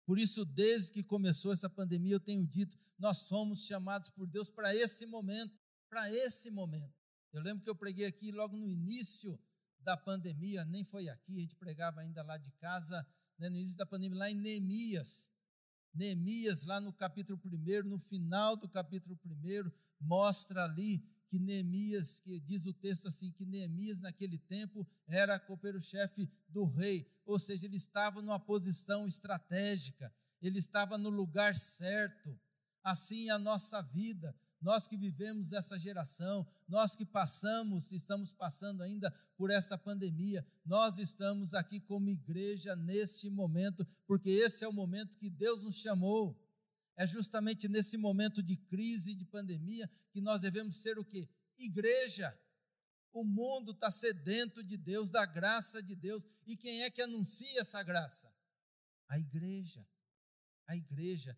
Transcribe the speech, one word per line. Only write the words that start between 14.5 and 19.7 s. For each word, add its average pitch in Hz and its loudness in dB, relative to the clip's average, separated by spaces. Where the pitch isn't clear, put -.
Neemias, 190 0
lá 196 -2
no 202 -8
capítulo 190 -6
primeiro, 185 -2
no 196 -4
final 196 0
do 214 -12
capítulo 180 -6
primeiro, 175 -6